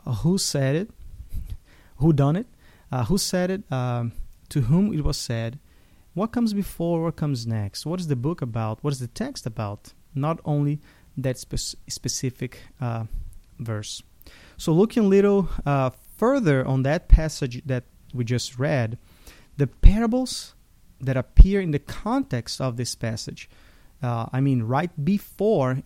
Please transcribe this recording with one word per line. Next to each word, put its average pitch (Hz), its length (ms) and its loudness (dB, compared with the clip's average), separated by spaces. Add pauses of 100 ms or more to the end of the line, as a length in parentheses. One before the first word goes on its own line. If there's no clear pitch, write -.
(220)
who 180 160 2
said 139 380 -2
it? 196 140 -4 (1080)
Who 160 160 4
done 143 240 2
it? 240 100 -6 (440)
Uh, 127 140 -2
who 180 120 0
said 180 340 -2
it? 196 200 -8
Um, 123 420 -4 (340)
to 147 140 -2
whom 170 320 2
it 151 100 -2
was 139 140 0
said? 117 420 -6 (540)
What 214 180 -4
comes 233 220 -2
before? 170 500 -4
What 165 140 -4
comes 135 280 -4
next? 110 400 -6
What 170 140 -6
is 175 80 -6
the 143 80 -2
book 143 260 -4
about? 110 420 -6
What 143 100 -2
is 131 60 -10
the 123 80 -8
text - 380 -8
about? 107 480 -10 (220)
Not 147 300 -2
only 147 340 -2 (380)
that 131 200 -4
spe-, - 400 -8 (120)
specific, - 720 -8 (200)
uh, 117 220 -4 (560)
verse. 110 420 -8 (560)
So - 140 -2
looking 214 320 4
a 202 40 4
little, 196 420 4 (160)
uh, 135 260 0 (240)
further 214 500 2
on 131 180 0
that 151 260 0
passage 139 560 4
that 127 180 -4 (300)
we 123 100 -4
just 123 340 -4
read, 123 400 -2 (600)
the 139 100 2
parables 233 880 6 (460)
that 131 160 -2
appear 190 440 8
in 175 100 -2
the 143 80 0
context 233 840 -6
of 123 160 -4
this 123 180 -6
passage, - 540 -8 (520)
uh, 117 300 -4
I 131 100 0
mean, 135 220 2
right 135 280 -2 (120)
before 170 840 0